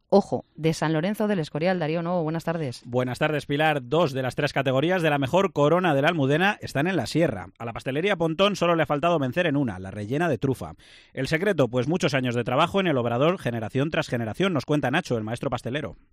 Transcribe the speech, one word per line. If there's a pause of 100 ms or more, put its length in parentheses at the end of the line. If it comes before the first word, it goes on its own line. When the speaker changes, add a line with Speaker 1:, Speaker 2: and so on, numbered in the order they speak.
Speaker 1:
ojo,
de
San
Lorenzo
del
Escorial.
Darío
Novo,
buenas
tardes.
Speaker 2:
Buenas
tardes,
Pilar.
Dos
de
las
tres
categorías
de
la
mejor
corona
de
la
Almudena
están
en
la
Sierra.
A
la
pastelería
Pontón
solo
le
ha
faltado
vencer
en
una,
la
rellena
de
trufa. (380)
El
secreto,
pues
muchos
años
de
trabajo
en
el
obrador,
generación
tras
generación,
nos
cuenta
Nacho,
el
maestro
pastelero. (160)